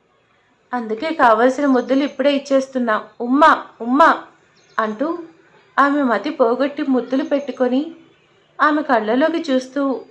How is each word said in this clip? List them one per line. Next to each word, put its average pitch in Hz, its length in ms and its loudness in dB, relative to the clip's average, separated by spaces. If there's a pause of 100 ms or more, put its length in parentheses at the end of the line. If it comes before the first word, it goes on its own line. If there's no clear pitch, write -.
(720)
అందుకే 233 400 -6
కావలసిన 254 520 4
ముద్దులు 262 380 2
ఇప్పుడే 277 320 0
ఇచ్చేస్తున్నా, 262 680 -2 (180)
ఉమ్మా, 277 420 4 (180)
ఉమ్మా" 262 420 2 (560)
అంటూ 262 400 -4 (600)
ఆమె 285 240 2
మతి 226 260 -2
పోగొట్టి 262 540 0
ముద్దులు 262 400 -2
పెట్టుకొని 277 680 -2 (720)
ఆమె 302 200 2
కళ్ళలోకి 269 680 0
చూస్తూ, 262 600 -2